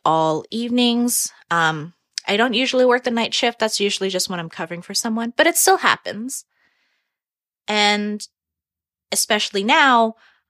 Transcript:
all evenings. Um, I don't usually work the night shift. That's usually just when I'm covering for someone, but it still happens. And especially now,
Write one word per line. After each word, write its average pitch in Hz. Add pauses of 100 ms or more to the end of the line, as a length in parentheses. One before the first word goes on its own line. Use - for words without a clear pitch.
all 160
evenings. 240 (180)
Um, 160 (320)
I 202
don't 226
usually 254
work 247
the 254
night 233
shift. 233
That's 220
usually 202
just 180
when 180
I'm 165
covering 175
for 202
someone, 233
but 311
it 330
still 381
happens. 208 (1200)
And 208 (840)
especially 208
now, 240 (340)